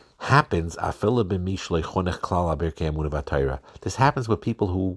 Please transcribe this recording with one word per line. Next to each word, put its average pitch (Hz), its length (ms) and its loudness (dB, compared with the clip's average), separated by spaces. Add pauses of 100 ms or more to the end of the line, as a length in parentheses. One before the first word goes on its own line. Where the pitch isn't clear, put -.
(200)
happens, 90 580 2
Afila 110 500 0
B'mish 92 400 -2
Leichonech 87 520 0
Klal 87 360 0
Abirkei 80 340 -2
Emunah 76 200 -2
V'Torah. 69 500 -2 (220)
This - 140 -6
happens 131 340 2
with 104 100 2
people 110 280 0
who 92 300 0